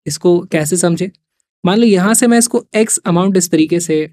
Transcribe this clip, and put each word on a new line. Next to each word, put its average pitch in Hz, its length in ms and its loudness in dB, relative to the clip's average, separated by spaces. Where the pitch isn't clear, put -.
इसको 175 340 0
कैसे 170 360 -4
समझे? 175 340 -2
मान 190 140 2
लो 233 80 4
यहाँ 202 280 2
से 247 120 0
मैं 233 120 4
इसको - 260 -2
एक्स 220 240 0
अमाउंट 185 380 0
इस 180 140 0
तरीके 160 300 0
से 156 320 -4